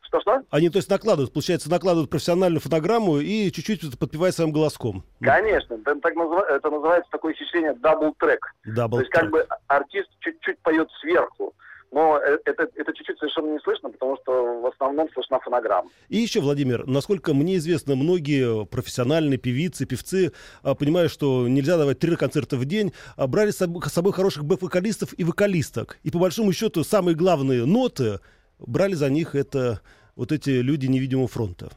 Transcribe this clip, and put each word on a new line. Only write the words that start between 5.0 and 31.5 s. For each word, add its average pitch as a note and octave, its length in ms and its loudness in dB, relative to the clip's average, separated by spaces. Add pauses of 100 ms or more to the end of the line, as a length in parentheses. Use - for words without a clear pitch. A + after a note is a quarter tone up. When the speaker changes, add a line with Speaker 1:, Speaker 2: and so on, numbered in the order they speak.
Speaker 1:
Конечно, E3 540 2
это C#3+ 220 -2
так D#3+ 200 -2
называ-, E3 300 0
это D3+ 240 0
называется D#3+ 400 2
такое D#3 240 -4
исчисление D#3 400 -2
дабл-трек. D#3 800 2 (100)
Speaker 2:
Дабл-трек. A2 280 -2
Speaker 1:
То A#2+ 80 2
есть B2+ 100 0
как D#3+ 220 2
бы D#3+ 160 2 (180)
артист C#3+ 440 0 (100)
чуть-чуть E3+ 400 -6
поёт D#3+ 280 0 (140)
сверху. - 540 -2 (380)
Но D#3 240 4
э-, C#3+ 280 2
это, D3 300 -2
это D#3 180 -6
чуть-чуть - 260 -10
совершенно D3+ 340 -4
не D3 60 -6
слышно, G3 320 -4
потому C3+ 260 -4
что A#2+ 440 -2
в A#2+ 60 -4
основном C#3 460 -2
слышна B2+ 260 -2
фонограмма. G#2+ 500 -2 (200)
Speaker 2:
И F#3 80 -2
ещё, A3 240 0
Владимир, C#3 460 0
насколько C#3+ 480 0
мне F3 220 2
известно, D3+ 380 0
многие C#3 680 0
профессиональные C3+ 720 0
певицы, B2+ 480 -2
певцы, F3 460 -2 (320)
а, C3+ 100 0
понимая, D#3 340 2
что B2+ 400 0
нельзя C#3 300 2
давать C#3+ 220 2
три E3 160 2
концерта D3 420 -2
в B2 80 -2
день, F#3+ 280 -2 (220)
а, C#3 120 -2
брали G#3 240 2
с - 60 -6
соб-, E3+ 280 -4
с D3+ 80 -6
собой F3+ 180 2
хороших F#3 340 -2
бэк-вокалистов F#3 720 -2
и F#3 60 -2
вокалисток. E3+ 800 -2
И D#3+ 60 -2
по E3 80 -4
большому F#3 340 2
счёту F3+ 320 0
самые F3 320 2
главные C#3 500 2
ноты D3 540 0 (400)
брали C#3 340 -2
за C#3+ 180 0
них D3+ 240 0
это C3 460 -2 (340)
вот - 160 -6
эти C#3+ 180 -2
люди C3 380 0
невидимого C3 400 0
фронта. F#2+ 500 -6